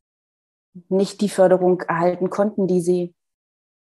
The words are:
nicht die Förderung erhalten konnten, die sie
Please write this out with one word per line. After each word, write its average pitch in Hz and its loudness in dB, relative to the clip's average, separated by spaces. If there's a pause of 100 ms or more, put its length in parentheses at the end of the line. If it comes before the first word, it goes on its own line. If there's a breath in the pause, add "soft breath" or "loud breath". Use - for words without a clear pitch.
(880)
nicht 190 -2
die 202 -2
Förderung 180 2
erhalten 175 -2
konnten, 208 -2
die 180 2
sie 175 -2 (840)